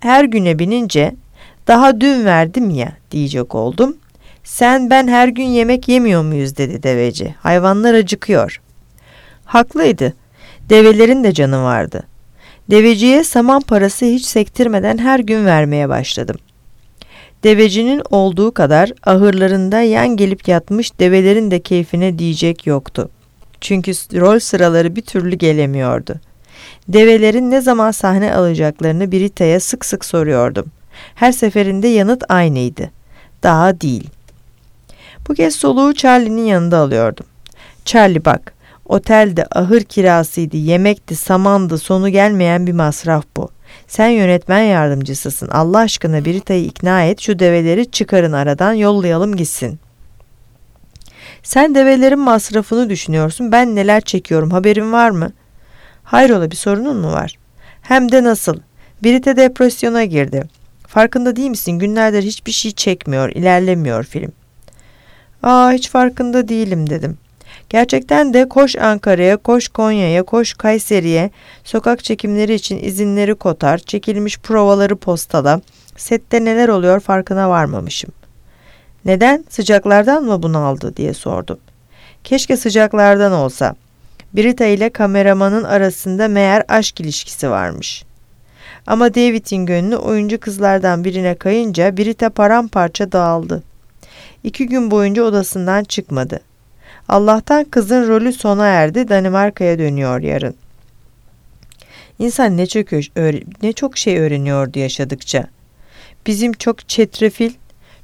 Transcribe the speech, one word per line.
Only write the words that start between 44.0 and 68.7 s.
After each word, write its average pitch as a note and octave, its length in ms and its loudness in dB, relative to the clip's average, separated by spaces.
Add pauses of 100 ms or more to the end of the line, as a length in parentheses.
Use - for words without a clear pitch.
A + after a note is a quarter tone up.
yönetmen F#3+ 540 2
yardımcısısın. C#3 840 -2
Allah E3 300 0
aşkına D#3+ 460 -2
Brita'yı F3+ 400 -2
ikna F3+ 400 -2
et, F#3 160 -2
şu G3+ 180 -4
develeri F3 520 2
çıkarın F3 420 0
aradan, D3 400 0
yollayalım G3+ 640 0
gitsin." D#3 420 -6 (1600)
"Sen C#4+ 320 2
develerin C4+ 460 4
masrafını A3+ 720 0
düşünüyorsun, D#3+ 640 -4
ben A#3 240 2
neler G#3 240 2
çekiyorum, E3 500 -2
haberin G#3 420 0
var A#3 180 4
mı?" F3 220 -4 (720)
"Hayrola, A#3 460 2
bir E3+ 60 -14
sorunun A#3 400 -2
mu E3 160 -4
var?" - 220 -6 (480)
"Hem B3+ 300 0
de C4 120 4
nasıl. G3+ 320 0 (480)
Brita B3+ 320 2
depresyona A#3 680 2
girdi. C#3 400 -2 (420)
Farkında A#3 500 0
değil C4+ 140 -4
misin? G#3 220 -6
Günlerdir G#3 500 0
hiçbir G#3+ 300 -8
şey - 180 -4
çekmiyor, C#3+ 580 -4
ilerlemiyor F3 760 0
film." - 280 -12 (1120)
"Aa, B3+ 300 4
hiç B3+ 180 -4
farkında B3 580 0
değilim." F#3+ 420 -4
dedim. D#3 280 -6 (500)
Gerçekten C4 640 0
de B3+ 140 4
koş C4+ 280 2